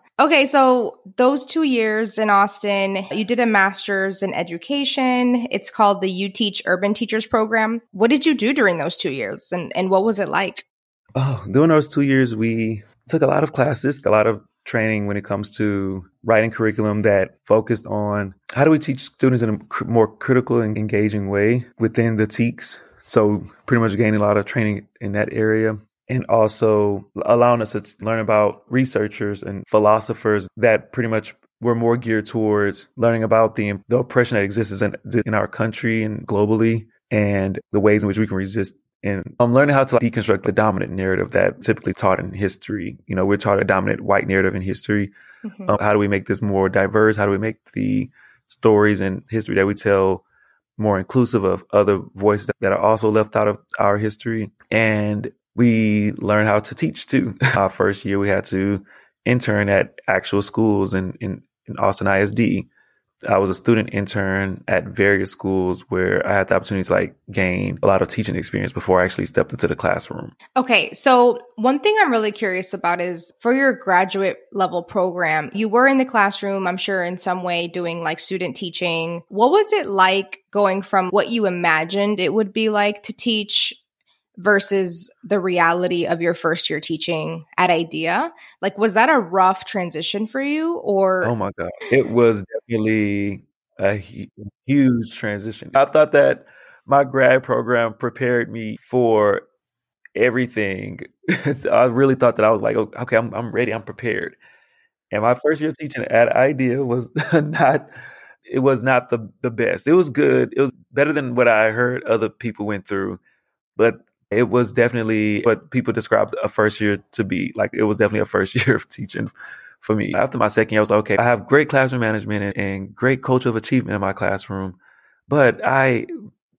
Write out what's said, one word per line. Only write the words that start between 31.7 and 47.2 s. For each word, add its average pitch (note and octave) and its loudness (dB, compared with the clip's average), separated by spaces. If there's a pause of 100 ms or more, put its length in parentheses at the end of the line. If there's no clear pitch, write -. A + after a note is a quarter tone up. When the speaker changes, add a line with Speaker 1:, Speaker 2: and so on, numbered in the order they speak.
Speaker 2:
more A#2 2
geared A2 -2
towards G#2 -2 (100)
learning A2+ 2
about A2 2
the, G#2 -2 (140)
the A#2+ 0
oppression B2 0
that G2+ 2
exists G2+ -2
in, G#2 -2 (300)
in A2 -4
our G2+ 0
country A2+ -4
and G#2+ -8
globally, A2 0 (240)
and G2+ 0 (120)
the G#2 2
ways G#2 4
in G#2 0
which G2 -2
we A2 0
can G2 -4
resist, G2 -6 (280)
and, G2 -6
um, A#2+ 4
learning C#3+ 4
how C3+ 4
to, B2 -2
like, A#2 4
deconstruct A2 0
the G#2 0
dominant G2 0
narrative F#2+ -2
that - 0
typically G#2+ -2
taught F#2+ 0
in F#2 -8
history. F#2+ -6 (100)
You - -4
know, F#2 0
we're G2+ 2
taught G2+ 2
a G2+ 2
dominant G2 0
white - 0
narrative F#2+ 2
in F#2+ -6
history. G2+ -4 (320)
Speaker 1:
Mm-hmm. G3 -14
Speaker 2:
Um, G#2 -4
how G#2 0
do G#2 4
we G#2 0
make G2 -2
this - -4
more G2 0
diverse? G2+ 2
How G2+ 0